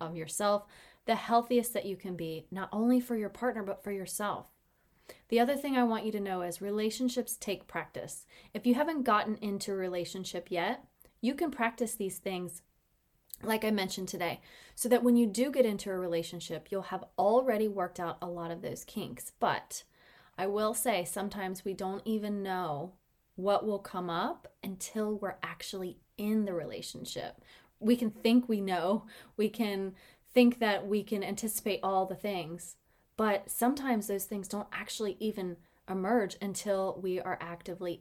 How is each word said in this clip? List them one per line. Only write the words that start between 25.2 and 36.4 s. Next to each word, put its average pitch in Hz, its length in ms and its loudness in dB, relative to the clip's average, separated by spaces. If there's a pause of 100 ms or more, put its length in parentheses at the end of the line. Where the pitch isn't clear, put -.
actually 180 560 -8 (180)
in 214 280 2
the 190 100 -2
relationship. - 880 -8 (380)
We 233 160 4
can 226 160 0
think 247 360 4
we 214 120 2
know, 190 460 2 (300)
we 214 120 2
can 196 480 -2 (360)
think 240 280 8
that 208 260 2
we 202 160 2
can 196 220 -2
anticipate 202 580 -2
all 190 240 2
the 190 80 -4
things, 175 640 -6 (400)
but 202 340 2
sometimes 247 560 2
those 196 200 -2
things 196 200 -6
don't 208 240 -6
actually 202 480 -6
even 196 380 -2 (320)
emerge 190 520 2